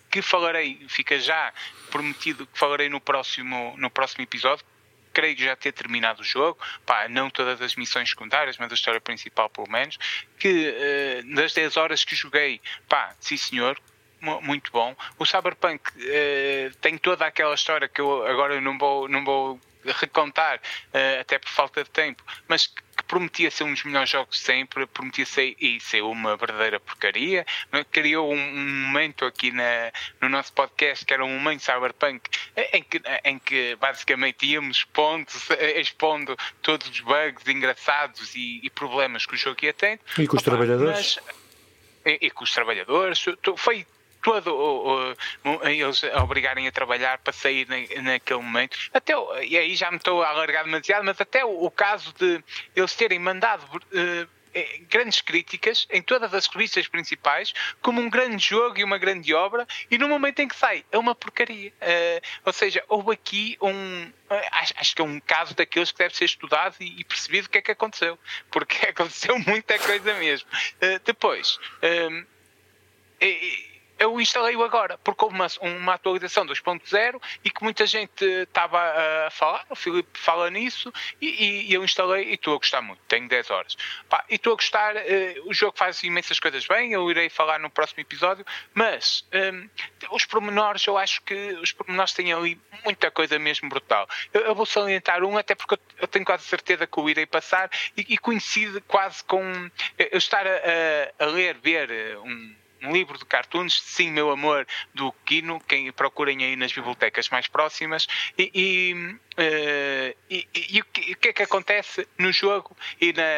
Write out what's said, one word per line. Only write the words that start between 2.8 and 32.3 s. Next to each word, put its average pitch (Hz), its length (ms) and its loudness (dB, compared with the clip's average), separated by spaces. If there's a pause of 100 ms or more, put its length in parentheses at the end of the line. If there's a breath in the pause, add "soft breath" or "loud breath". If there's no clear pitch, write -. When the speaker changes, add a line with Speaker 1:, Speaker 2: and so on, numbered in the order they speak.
Speaker 1:
no 143 100 -4
próximo, 127 800 -4
no 135 120 -4
próximo 135 340 -2
episódio, 127 420 -2 (520)
creio 156 180 2
já 131 200 0
ter - 160 -4
terminado 113 500 -2
o - 20 -12
jogo, 151 360 0 (260 loud breath)
pá, 113 240 2
não 131 200 -2
todas 127 300 -2
as 123 160 -4
missões 120 360 -4
secundárias, 131 480 -2
mas 120 120 -6
a 120 40 -6
história 113 260 0
principal 113 480 -2
pelo 107 200 -10
menos, 127 280 -2 (400 loud breath)
que, 190 160 4 (240)
eh, 139 440 -2 (120)
das 151 200 2
dez 160 220 0
horas 160 300 2
que - 100 -4
joguei, 143 460 0 (260 loud breath)
pá, 110 320 -4
sim - 160 -6
senhor, 127 440 -2 (420)
mu-, 156 200 -6
muito 143 300 -4
bom. 120 240 0 (220 loud breath)
O 156 80 -2
Cyberpunk, 175 560 0 (180)
eh, 139 680 0 (120)
tem 160 180 2
toda 170 260 2
aquela 151 300 0
história 147 340 0
que - 100 -4
eu 139 280 0
agora 139 340 0
não 135 160 -2
vou, 139 320 0
não 139 160 -2
vou 135 340 0 (420)
recontar, 151 580 0 (340 loud breath)
eh, 135 280 2
até 139 180 0
por - 100 -10
falta 143 340 0
de - 60 -10
tempo, 151 320 0 (260 loud breath)
mas 160 200 2
que, - 140 -14 (160)
que - 80 -4
prometia 170 440 0
ser - 140 -4
um 147 80 -2
dos 135 140 -6
melhores 139 240 0
jogos 135 280 -2
de - 60 -4
sempre, 131 420 0
prometia 131 400 -6
ser, 131 320 0
e 120 220 0
ser 107 220 0
uma 110 340 -2
verdadeira 110 420 0
porcaria, 135 680 -2 (260 loud breath)
não 143 80 2
é? 147 60 -2
Criou 156 480 2
um, - 40 0
um 139 320 -4 (180)
momento 143 360 0
aqui 127 280 -2
na, 120 420 0 (260 loud breath)
no 131 80 2
nosso 135 240 -2
podcast 139 540 0
que - 80 2
era 131 100 2
um 131 160 -4
momento 147 220 -2
Cyberpunk, 127 600 0 (360 loud breath)